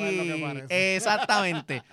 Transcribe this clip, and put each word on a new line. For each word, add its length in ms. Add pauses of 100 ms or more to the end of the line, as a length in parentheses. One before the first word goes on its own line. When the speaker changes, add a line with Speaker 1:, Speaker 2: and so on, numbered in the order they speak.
Speaker 1:
es 80
lo 60
Speaker 2:
aquí 100
Speaker 1:
que 140
parece. 500
Speaker 2:
Exactamente. 880 (100)